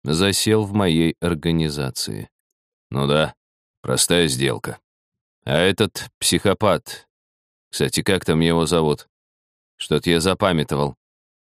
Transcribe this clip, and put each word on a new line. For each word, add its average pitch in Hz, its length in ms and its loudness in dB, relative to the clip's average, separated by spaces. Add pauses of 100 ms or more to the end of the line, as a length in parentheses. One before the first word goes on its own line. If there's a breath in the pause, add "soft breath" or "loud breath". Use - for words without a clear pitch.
засел 98 580 2
в 98 120 -6
моей 82 460 2
организации». 73 1080 -4 (600)
Ну 69 180 -2
да, 76 260 2 (480)
простая 80 460 2
сделка. 64 500 -4 (640)
А 69 140 0
этот 98 520 0 (100)
психопат, - 880 0 (640)
кстати, - 320 -2
как 92 220 0
там 80 160 2
его 82 240 2
зовут? 78 440 0 (680)
Что-то - 320 -2
я 85 120 4
запамятовал. 78 760 0 (600)